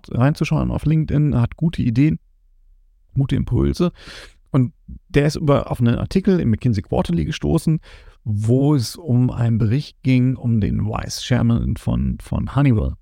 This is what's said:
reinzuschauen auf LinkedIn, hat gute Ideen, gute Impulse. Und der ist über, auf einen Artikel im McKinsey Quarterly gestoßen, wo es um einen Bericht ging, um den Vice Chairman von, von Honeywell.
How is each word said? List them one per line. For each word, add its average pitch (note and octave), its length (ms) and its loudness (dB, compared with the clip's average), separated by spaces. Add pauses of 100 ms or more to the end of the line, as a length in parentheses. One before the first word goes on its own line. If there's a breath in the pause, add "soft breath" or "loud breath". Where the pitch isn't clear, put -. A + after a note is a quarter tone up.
reinzuschauen C#3 640 0
auf - 140 -4
LinkedIn, D3 540 0
hat - 180 -2
gute D#3+ 240 -2
Ideen, C3 380 2 (920)
gute B2+ 220 0
Impulse. C3 560 0 (600 loud breath)
Und B2+ 220 2 (360)
der D3 180 2
ist D3+ 80 -2
über, C#3 340 0
auf - 100 -6
einen A#2 160 2
Artikel F#3+ 440 0
im B2+ 100 0
McKinsey G#2+ 320 0
Quarterly - 440 -2
gestoßen, D#3+ 540 0 (440 loud breath)
wo B2 520 2
es A#2 200 -2
um B2 360 0
einen A#2 260 0
Bericht A#2+ 460 -2
ging, B2+ 320 2
um A#2 260 0
den G#2+ 240 0
Vice - 360 -6
Chairman A#2 540 0
von, C2 460 -2
von - 340 -4
Honeywell. A2 460 2